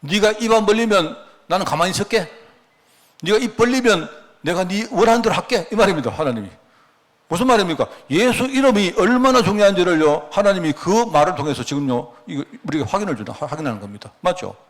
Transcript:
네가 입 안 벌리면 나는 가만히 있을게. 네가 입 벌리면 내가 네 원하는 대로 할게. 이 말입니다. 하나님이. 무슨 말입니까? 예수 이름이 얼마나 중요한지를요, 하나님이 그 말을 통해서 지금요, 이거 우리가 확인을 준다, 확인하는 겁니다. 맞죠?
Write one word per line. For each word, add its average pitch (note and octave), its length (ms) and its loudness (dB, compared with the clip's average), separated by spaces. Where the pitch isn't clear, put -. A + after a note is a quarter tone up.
네가 G3+ 320 2
입 A3+ 180 -2
안 A3 140 4
벌리면 G#3 520 2
나는 F#3 180 -2
가만히 E3+ 260 -2
있을게. G3+ 380 -4
네가 G3 140 2
입 B3 180 -2
벌리면 A#3+ 540 2
내가 F3 260 -2
네 G3+ 240 -4
원하는 A3+ 300 4
대로 A3 140 0
할게. F#3 360 -2
이 A3+ 40 -6
말입니다. F#3 360 2
하나님이. A#2 380 -4
무슨 F3 200 -2
말입니까? F3+ 400 2
예수 A3+ 340 2
이름이 B3+ 520 2
얼마나 B3 440 4
중요한지를요, F3+ 920 2
하나님이 F#3 420 0
그 G#3+ 320 0
말을 D#3 300 2
통해서 C#3 280 -6
지금요, C3+ 500 -4
이거 D3 160 -8
우리가 D3 200 -2
확인을 G3 300 -4
준다, G#2+ 180 -10
확인하는 D3 460 -8
겁니다. G2+ 320 -18
맞죠? E3+ 340 -4